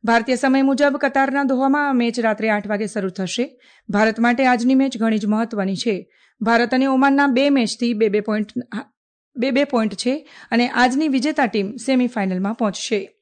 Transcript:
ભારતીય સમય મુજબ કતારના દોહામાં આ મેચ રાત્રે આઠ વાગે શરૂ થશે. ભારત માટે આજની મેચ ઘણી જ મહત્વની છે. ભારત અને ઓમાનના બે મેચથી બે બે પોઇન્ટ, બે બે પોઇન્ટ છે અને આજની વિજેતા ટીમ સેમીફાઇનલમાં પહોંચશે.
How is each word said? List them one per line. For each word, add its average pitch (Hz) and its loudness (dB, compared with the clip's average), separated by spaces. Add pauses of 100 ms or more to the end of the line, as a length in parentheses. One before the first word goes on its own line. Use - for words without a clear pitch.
ભારતીય 233 0
સમય 269 2
મુજબ 277 2
કતારના 277 0
દોહામાં 269 0
આ 262 0
મેચ 233 0
રાત્રે 220 0
આઠ 208 -2
વાગે 208 -4
શરૂ 190 -4
થશે. 196 -4 (440)
ભારત 214 2
માટે 240 2
આજની 247 2
મેચ 269 0
ઘણી 220 0
જ 208 -2
મહત્વની 208 -2
છે. 214 0 (460)
ભારત 233 2
અને 262 2
ઓમાનના 277 2
બે 262 2
મેચથી 240 0
બે 214 2
બે 208 0
પોઇન્ટ, 214 -4 (840)
બે 262 -2
બે 277 2
પોઇન્ટ 220 -2
છે 254 -2 (340)
અને 240 2 (100)
આજની 262 2
વિજેતા 269 0
ટીમ 208 -4
સેમીફાઇનલમાં 220 0
પહોંચશે. 208 -2 (200)